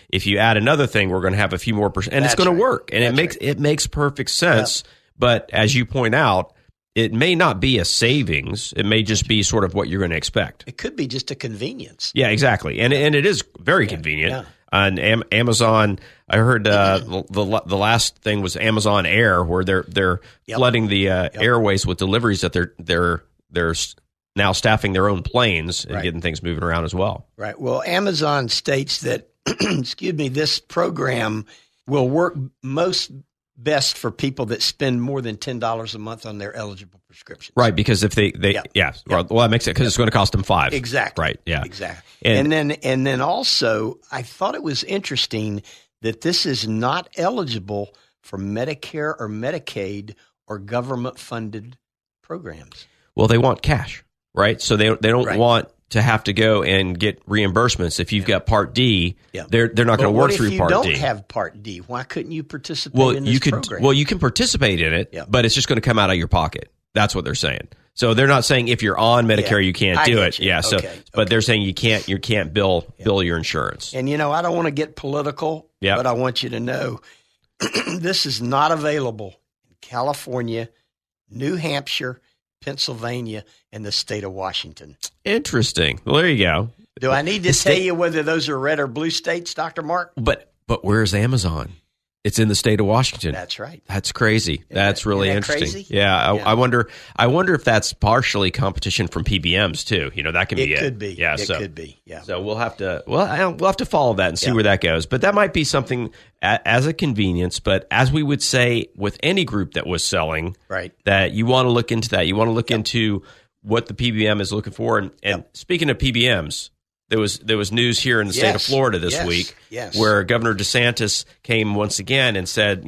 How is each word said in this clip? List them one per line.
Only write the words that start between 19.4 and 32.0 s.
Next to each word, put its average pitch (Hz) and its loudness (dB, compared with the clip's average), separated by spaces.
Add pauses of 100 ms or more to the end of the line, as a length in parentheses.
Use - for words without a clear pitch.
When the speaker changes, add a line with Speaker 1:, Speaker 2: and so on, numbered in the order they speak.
Speaker 1:
where 90 0
they're, 92 0
they're 92 0 (280)
Speaker 2:
Yep. 110 -6
Speaker 1:
flooding 120 2
the, 98 2
uh, 92 2
Speaker 2:
Yep. - -8
Speaker 1:
airways 107 2
with 90 -2
deliveries 101 0
that 87 -2
they're, 87 -2
they're, 85 -2 (280)
they're 85 0
s-, - -6 (400)
now 139 2
staffing 110 2
their 95 2
own 95 0
planes 90 -2
and - -8
Speaker 2:
Right. 95 -6
Speaker 1:
getting 85 -4
things 82 -4
moving 85 -4
around 85 0
as 80 -6
well. 95 -4 (120)
Speaker 2:
Right. 107 -10
Well, 127 -2
Amazon 156 -2
states - -2
that, - -4
<clears throat> - -16 (160)
excuse 180 -2
me, 143 -2
this 147 -2
program 127 -2 (420)
will 131 2